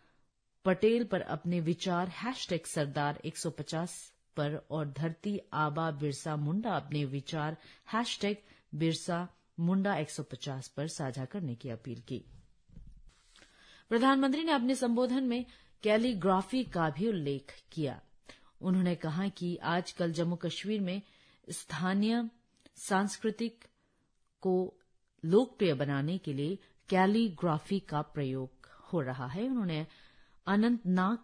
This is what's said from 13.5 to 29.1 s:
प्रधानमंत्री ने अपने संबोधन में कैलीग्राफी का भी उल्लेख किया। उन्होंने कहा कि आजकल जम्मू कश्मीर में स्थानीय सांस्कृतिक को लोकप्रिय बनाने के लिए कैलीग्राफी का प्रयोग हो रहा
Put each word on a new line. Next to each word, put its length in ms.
प्रधानमंत्री 560
ने 80
अपने 220
संबोधन 500
में 220
कैलीग्राफी 840
का 260
भी 180
उल्लेख 540
किया। 280
उन्होंने 340
कहा 340
कि 280
आजकल 560
जम्मू 240
कश्मीर 440
में 220
स्थानीय 800
सांस्कृतिक 880
को 340
लोकप्रिय 500
बनाने 440
के 140
लिए 260
कैलीग्राफी 920
का 220
प्रयोग 480
हो 80
रहा 260